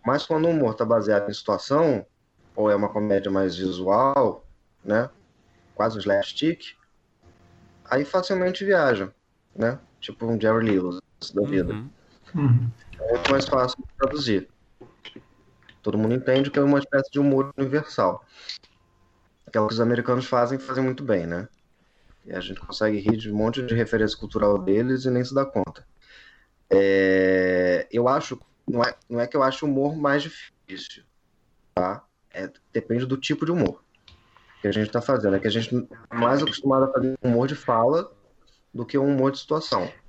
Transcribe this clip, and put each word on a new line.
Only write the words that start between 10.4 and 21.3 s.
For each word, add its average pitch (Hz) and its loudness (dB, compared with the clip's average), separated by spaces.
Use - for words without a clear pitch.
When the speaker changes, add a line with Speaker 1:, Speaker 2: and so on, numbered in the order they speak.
Speaker 1:
Lewis 92 0
da 98 0
vida. 95 -2
Speaker 2:
Uhum. 117 -10
Speaker 3:
Uhum. 123 2
Speaker 1:
É 113 -2
muito 123 0
mais 135 2
fácil 127 0
de - -16
traduzir. 135 -2
Todo 104 -2
mundo 110 2
entende 131 2
que 143 0
é - 4
uma 143 4
espécie 139 0
de 143 -2
humor 139 2
universal. 135 -2
Que 113 0
é 107 4
o 107 2
que 113 -2
os 113 0
americanos 120 0
fazem, 127 0
fazem 131 -4
muito 131 -4
bem, 98 0
né? 87 -8